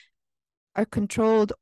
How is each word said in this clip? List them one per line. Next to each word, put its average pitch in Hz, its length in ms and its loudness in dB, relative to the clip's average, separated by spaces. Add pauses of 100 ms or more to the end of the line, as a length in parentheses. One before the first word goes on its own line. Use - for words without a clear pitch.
(760)
are 214 80 0
controlled 220 760 0